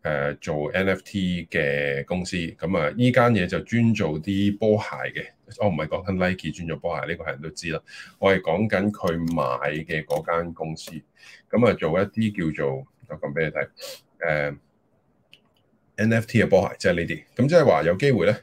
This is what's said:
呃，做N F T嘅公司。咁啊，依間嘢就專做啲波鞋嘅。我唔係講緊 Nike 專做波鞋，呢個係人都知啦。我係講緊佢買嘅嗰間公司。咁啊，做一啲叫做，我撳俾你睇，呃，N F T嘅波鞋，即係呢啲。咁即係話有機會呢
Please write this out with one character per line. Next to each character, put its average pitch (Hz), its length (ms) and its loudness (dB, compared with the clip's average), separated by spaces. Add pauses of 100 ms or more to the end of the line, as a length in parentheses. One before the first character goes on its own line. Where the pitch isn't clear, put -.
呃， 73 340 -2
做 76 340 -4
N 95 180 0
F 92 160 0
T 90 460 -2
嘅 71 560 0
公 90 180 -2
司。 92 120 -6
咁 85 420 -4
啊， 73 180 0
依 123 160 4
間 127 120 6 (100)
嘢 92 120 2
就 90 140 -2
專 117 320 2
做 82 280 0
啲 101 360 0
波 107 220 4
鞋 107 100 -4 (240)
嘅。 - 140 -8 (340)
我 104 80 2
唔 95 40 2
係 78 140 -2
講 82 200 -6
緊 98 100 -2
Nike 92 380 -2
專 82 140 -8
做 80 80 -4
波 85 240 -4
鞋， - 100 -6
呢 85 60 -2
個 82 80 -12
係 - 40 -6
人 69 120 -8
都 80 100 -10
知 82 200 -8
啦。 78 100 -4 (380)
我 98 140 4
係 90 100 4
講 92 260 0
緊 104 220 2
佢 85 440 -2
買 69 360 -2
嘅 78 340 -6
嗰 76 200 -4 (180)
間 85 100 -6
公 80 240 -8
司。 - 160 -16 (580)
咁 117 160 4
啊， 101 60 6
做 85 260 0
一 101 60 2
啲 101 500 -2
叫 78 100 -4
做， 67 220 -4 (220)
我 78 80 -12
撳 73 160 -8
俾 80 120 0
你 76 60 -2
睇， 73 180 -6 (500)
呃 73 380 -2 (1400)
，N 110 160 2
F 110 140 2
T 110 160 4
嘅 85 40 4
波 92 220 4
鞋， - 100 -10
即 - 100 0
係 90 60 4
呢 85 80 -2
啲。 78 220 -6 (120)
咁 131 120 4
即 165 60 2
係 160 100 8
話 82 180 6
有 82 140 2
機 139 160 4
會 90 140 4
呢 110 160 4